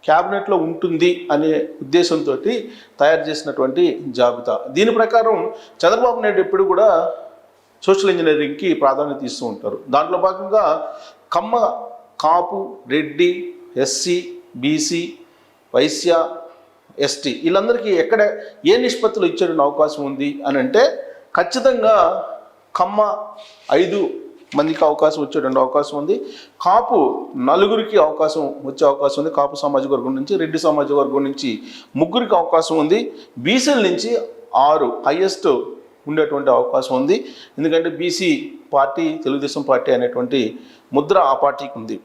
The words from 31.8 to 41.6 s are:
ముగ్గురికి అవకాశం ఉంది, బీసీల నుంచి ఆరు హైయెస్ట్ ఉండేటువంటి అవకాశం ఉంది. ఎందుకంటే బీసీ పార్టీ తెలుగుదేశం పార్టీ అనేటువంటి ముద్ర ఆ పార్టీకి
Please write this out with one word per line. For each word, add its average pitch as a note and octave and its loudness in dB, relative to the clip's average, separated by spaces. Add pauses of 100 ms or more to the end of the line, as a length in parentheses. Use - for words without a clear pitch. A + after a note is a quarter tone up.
ముగ్గురికి G3+ 0
అవకాశం D#3+ 0
ఉంది, G3+ 2 (460)
బీసీల B3+ 2 (100)
నుంచి A3+ -2 (580)
ఆరు B2 2 (180)
హైయెస్ట్ F3+ 0 (580)
ఉండేటువంటి D3 0
అవకాశం C3 0
ఉంది. D3+ 2 (420)
ఎందుకంటే E3 0 (100)
బీసీ F3 -2 (420)
పార్టీ C#3 0 (200)
తెలుగుదేశం C#3+ -4
పార్టీ B2 2
అనేటువంటి B2 -2 (560)
ముద్ర D3+ 2 (120)
ఆ C3+ 2 (100)
పార్టీకి C#3 -4